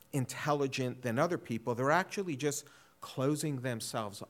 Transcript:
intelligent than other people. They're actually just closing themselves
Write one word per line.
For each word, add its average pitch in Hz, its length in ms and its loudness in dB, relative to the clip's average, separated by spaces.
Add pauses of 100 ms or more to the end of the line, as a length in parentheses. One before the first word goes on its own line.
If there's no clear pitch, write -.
(120)
intelligent 135 920 0
than 117 140 0
other 170 220 4
people. 113 380 -2
They're 135 160 4
actually 185 420 2
just 139 300 -2 (360)
closing 143 600 0
themselves 113 680 -4